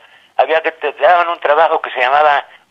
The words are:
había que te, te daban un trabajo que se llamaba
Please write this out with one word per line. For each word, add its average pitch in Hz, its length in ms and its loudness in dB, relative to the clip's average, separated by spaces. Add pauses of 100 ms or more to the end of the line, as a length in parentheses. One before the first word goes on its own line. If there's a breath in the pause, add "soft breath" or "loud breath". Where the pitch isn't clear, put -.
(380 soft breath)
había 151 240 0
que 160 100 -4
te, 147 220 -8
te 131 100 -6
daban 170 260 2
un 170 100 -6
trabajo 156 400 2
que - 120 -10
se 127 80 -10
llamaba 143 440 0 (280 loud breath)